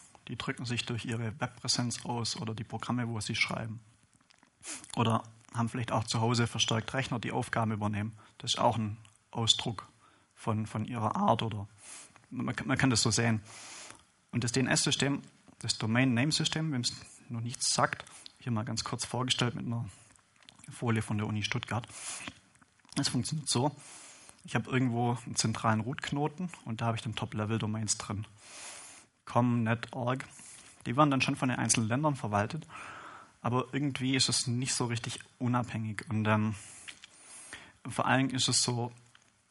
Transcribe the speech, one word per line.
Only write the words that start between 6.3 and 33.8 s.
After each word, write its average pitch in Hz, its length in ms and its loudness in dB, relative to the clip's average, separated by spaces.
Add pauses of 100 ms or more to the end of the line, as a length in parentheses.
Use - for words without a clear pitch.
verstärkt - 460 0
Rechner, 131 260 0
die 113 140 -4
Aufgaben 117 380 0
übernehmen. 107 460 -2 (200)
Das 123 160 -2
ist - 60 0
auch 117 180 4
ein 107 200 -2 (340)
Ausdruck 113 560 0 (480)
von, 110 320 0
von 110 180 -2
ihrer 110 300 -2
Art 180 260 4
oder 107 260 -4 (600)
man 127 260 -4
kann, - 120 -4
man 135 100 4
kann 135 120 6
das 117 120 6
so 117 100 4
sehen. 113 300 4 (920)
Und 123 120 0
das 123 80 0
D-N-S-System, 139 720 2 (380)
das - 180 -4
Domain-Name-System, 135 920 2
wem's 123 220 -2 (360)
noch 117 120 -6
nichts - 320 -2
sagt, - 320 2 (340)
hier - 120 -4
mal 110 120 2
ganz 113 200 -4
kurz - 220 -4
vorgestellt 123 500 0
mit 131 100 -6
einer 120 220 -2 (840)
Folie 113 320 0
von 107 160 -2
der 107 100 0
Uni 107 160 -2
Stuttgart. 117 440 -2 (1120)
Es - 120 2
funktioniert 143 400 -2
so: 135 260 2 (680)
Ich - 120 -10
habe 113 160 2
irgendwo 123 540 2
einen - 100 -8
zentralen 110 460 2
Root-Knoten 147 680 -2 (160)
und 117 160 -6
da 117 60 2
habe 113 100 0
ich - 60 -8
dann 110 120 -4
Top-Level-Domains 107 840 -2
drin. 107 280 -4 (1000)
Com, 120 380 4
Net, 117 300 0
Org, 127 320 -2 (600)
die 120 120 0
werden 147 140 8
dann 131 100 4
schon 139 140 2
von 135 140 0
den 123 100 0
einzelnen 120 280 4
Ländern 143 280 2
verwaltet, 107 500 0 (760)
aber 123 320 0
irgendwie 135 420 0